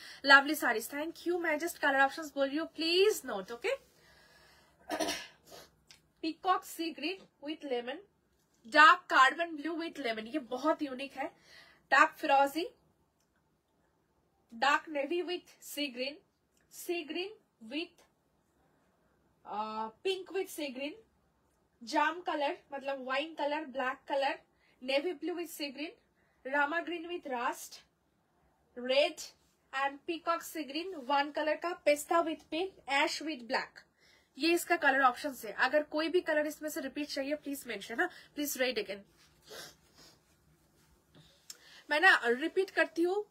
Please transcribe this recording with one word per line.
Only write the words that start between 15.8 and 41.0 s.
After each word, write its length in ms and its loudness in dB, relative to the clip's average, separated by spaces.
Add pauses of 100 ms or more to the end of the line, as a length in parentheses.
ग्रीन, 300 -8 (540)
सी 320 -6
ग्रीन 280 -8 (380)
with, 340 -10 (1400)
अ, 420 -6 (160)
पिंक 260 -2
with 180 -4
सी 200 -8
ग्रीन, 280 -8 (880)
जाम 380 0
कलर 360 -2 (160)
मतलब 340 -6
वाइन 260 -4
कलर, 320 -2
ब्लैक 320 -6 (100)
कलर, 320 -2 (420)
navy 320 -2
blue 220 -6
with 220 -8
sea 140 -8
green, 200 -10 (540)
rama 420 0
green 240 -8
with 220 -10
rust, 380 -4 (1080)
red 400 2 (560)
and 200 0 (160)
peacock 360 -2
sea 260 -8
green, 240 -6 (100)
one 320 2
color 240 0
का 120 -4
पेस्ता 500 2
with 180 -4 (120)
pink, 160 -2 (220)
ash 300 2
with 260 -8
black, 360 -4 (540)
ये 160 2
इसका 220 2
color 260 4
ऑप्शन 340 2 (100)
है। 60 -6
अगर 320 2
कोई 260 -2
भी 120 4
color 260 0
इसमें 220 -8
से 120 -6
repeat 260 -6
चाहिए, 280 -4
please 320 -8
mention, 320 -8
हाँ? 100 2 (260)
Please 220 -4
read 220 0
again। 240 -8 (2750)